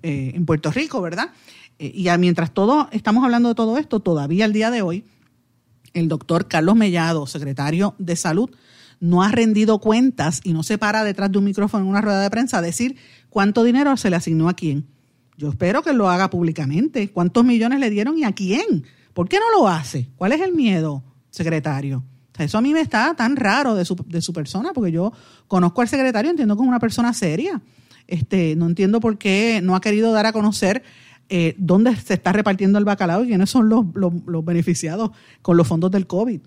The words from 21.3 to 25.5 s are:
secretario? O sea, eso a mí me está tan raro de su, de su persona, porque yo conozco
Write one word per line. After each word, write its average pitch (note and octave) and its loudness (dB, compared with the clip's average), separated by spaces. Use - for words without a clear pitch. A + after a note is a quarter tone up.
secretario? C#3+ -4
O - -18
sea, D3+ -4
eso G#3 -2
a - 2
mí C#4+ 2
me D#4+ 2
está C4 0
tan B3 0
raro A#3+ 0
de F3+ -2
su, F#3 -4
de E3+ -6
su E3+ -8
persona, F#3+ -6
porque G3+ -2
yo F3+ -2
conozco F3+ 2